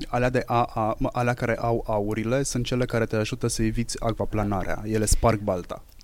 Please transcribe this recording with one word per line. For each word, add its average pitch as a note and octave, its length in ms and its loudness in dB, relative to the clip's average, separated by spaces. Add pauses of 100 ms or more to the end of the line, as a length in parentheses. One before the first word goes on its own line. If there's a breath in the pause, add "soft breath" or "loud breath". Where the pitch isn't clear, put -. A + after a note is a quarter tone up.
Alea B2 240 2
de B2 160 2
A A#2+ 160 2
A, A2+ 360 -2
mă, C3 140 0
alea B2 220 0
care A2+ 240 0
au A#2 280 0
aurile A2 560 0
sunt B2 220 -2
cele B2+ 200 0
care A#2 200 0
te A2 120 -2
ajută A2 300 -2
să A#2 160 -2
eviți A2+ 380 0
acvaplanarea. G2+ 840 0
Ele G#2+ 180 2
sparg G#2+ 360 4
balta. F#2+ 440 -4 (200)